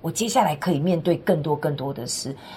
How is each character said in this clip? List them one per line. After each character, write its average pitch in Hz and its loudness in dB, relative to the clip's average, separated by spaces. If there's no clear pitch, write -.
我 160 -2
接 220 -2
下 240 4
来 156 2
可 180 -2
以 147 2
面 170 2
对 165 2
更 170 2
多 151 2
更 147 -2
多 139 -6
的 123 -8
事。 - -6